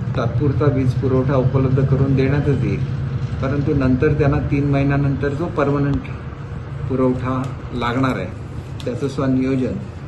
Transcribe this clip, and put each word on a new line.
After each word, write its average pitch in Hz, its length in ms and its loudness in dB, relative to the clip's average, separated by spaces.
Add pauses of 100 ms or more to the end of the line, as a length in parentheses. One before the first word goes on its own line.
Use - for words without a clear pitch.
(180)
तात्पुरता 135 480 0
वीज 131 280 2
पुरवठा 131 420 2
उपलब्ध 131 500 4
करून 135 300 4
देण्यातच 139 480 2
येईल, 101 200 0 (580)
परंतु 143 320 0
नंतर 135 400 4
त्यांना 143 260 2
तीन 143 300 0
महिन्यानंतर 139 600 2
जो 147 160 -2
पर्मनंट 143 560 0 (880)
पुरवठा 127 540 0 (300)
लागणार 123 440 0
आहे, 92 100 -4 (580)
त्याचं 127 220 -4
सुद्धा 135 260 0
नियोजन 131 400 0 (340)